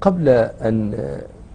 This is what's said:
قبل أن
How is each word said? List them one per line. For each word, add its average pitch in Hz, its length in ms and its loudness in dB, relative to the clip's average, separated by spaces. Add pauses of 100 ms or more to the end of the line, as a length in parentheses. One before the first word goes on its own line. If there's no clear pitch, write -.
قبل 170 280 0
أن 113 640 2 (600)